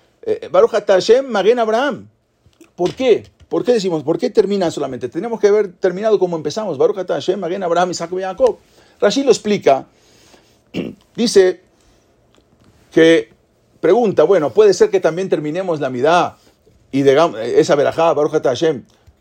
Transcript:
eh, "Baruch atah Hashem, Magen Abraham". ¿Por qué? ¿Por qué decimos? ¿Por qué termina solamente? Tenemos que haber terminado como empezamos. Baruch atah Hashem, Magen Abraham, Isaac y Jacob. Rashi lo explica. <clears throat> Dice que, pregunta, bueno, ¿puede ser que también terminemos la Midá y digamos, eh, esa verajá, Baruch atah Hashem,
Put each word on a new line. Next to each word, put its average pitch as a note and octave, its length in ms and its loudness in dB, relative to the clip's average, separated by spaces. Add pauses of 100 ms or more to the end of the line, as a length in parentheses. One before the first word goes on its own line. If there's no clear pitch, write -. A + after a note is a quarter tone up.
(260)
eh, G#2+ 240 -6
"Baruch A3 240 2
atah G3+ 200 0
Hashem, A#3 320 2
Magen A3 320 0
Abraham". A3 500 -4 (680)
¿Por F3+ 200 -4
qué? G#3+ 300 0 (240)
¿Por E3+ 140 -4
qué A#3+ 100 0
decimos? F3+ 300 -2
¿Por D3+ 160 -4
qué B3 120 -4
termina G3 400 0
solamente? C3 400 -8
Tenemos A3 280 -8
que G#3 100 2
haber G3+ 260 0
terminado G3 440 -2
como F3 180 -2
empezamos. D#3 420 -8
Baruch E3 200 0
atah F3+ 160 -6
Hashem, F3+ 240 -4
Magen F#3+ 240 -6
Abraham, F3 280 -2
Isaac E3+ 220 -10
y F#3 100 -6
Jacob. F#3+ 360 0 (420)
Rashi A#3+ 220 0
lo C#4 80 2
explica. E3 560 0 (840)
<clears throat> - 440 -12
Dice F#3+ 440 2 (1300)
que, E3 420 4 (480)
pregunta, F#3+ 440 2
bueno, D#3 260 2
¿puede G#3 220 4
ser G3 160 2
que F#3+ 100 -2
también F3+ 300 -2
terminemos E3 520 -4
la C#3 100 -4
Midá C#3+ 480 0 (520)
y C#3 120 -2
digamos, C#3 380 4
eh, A#2 200 2
esa D#3 140 2
verajá, D3 400 0
Baruch D3 200 -2
atah D3+ 160 0
Hashem, D3+ 360 -2 (340)